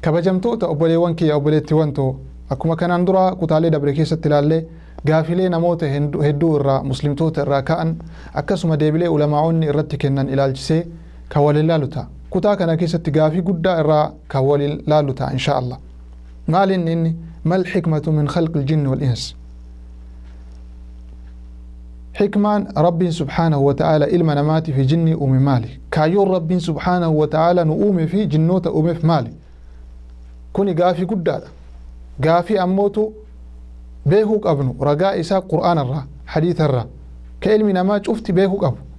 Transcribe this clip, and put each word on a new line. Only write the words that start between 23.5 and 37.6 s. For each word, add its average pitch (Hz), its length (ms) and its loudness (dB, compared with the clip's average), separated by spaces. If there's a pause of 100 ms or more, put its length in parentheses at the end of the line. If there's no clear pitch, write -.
wa 139 80 4
ta'ala 151 320 2
ilma 165 280 2
namaatii 160 380 0
fi 135 140 2
jinnii 160 280 2
uume 131 240 2
maali? 131 420 0 (100)
Kaayyoon 180 400 2
Rabbiin 180 300 0
subhaanahu 165 580 0
wa 151 80 4
ta'ala 165 380 2
nu 156 100 2
uume 180 320 2
fi 190 200 0
jinnoota 160 440 2
uumeef 165 320 0
maali? 151 280 2 (1200)
Kuni 190 220 0
gaafii 175 320 2
guddaadha. 170 400 -2 (760)
Gaafii 170 380 2
ammootu 202 540 0 (960)
beekuu 208 320 4
qabnu, 139 400 0
ragaa 147 340 2
isaa 190 260 0
Qur'aanarraa, 156 640 0 (220)
hadiitharraa, 156 600 0 (540)
ka 202 140 2
ilmi 214 180 4